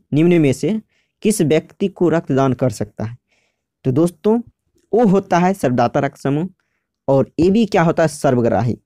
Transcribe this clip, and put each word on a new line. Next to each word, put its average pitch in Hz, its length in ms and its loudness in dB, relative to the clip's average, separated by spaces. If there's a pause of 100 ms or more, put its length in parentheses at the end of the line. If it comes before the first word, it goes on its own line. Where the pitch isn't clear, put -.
(140)
निम्न 170 280 4
में 139 120 2
से 202 260 -4 (440)
किस 208 180 0
व्यक्ति 156 480 -2
को 175 200 -2
रक्तदान 135 440 0
कर 127 180 -2
सकता - 320 -10
है? 117 140 -10 (680)
तो 135 60 -2
दोस्तों, 175 480 0 (540)
ओ 233 120 2
होता 196 320 0
है 180 160 0
सर्वदाता 127 460 -2
रक्त 139 180 -4
समूह, 151 320 -4 (580)
और 135 220 2 (100)
एबी 190 260 2
क्या 185 180 0
होता 165 200 0
है? 156 60 2
सर्वग्राही। 120 760 -2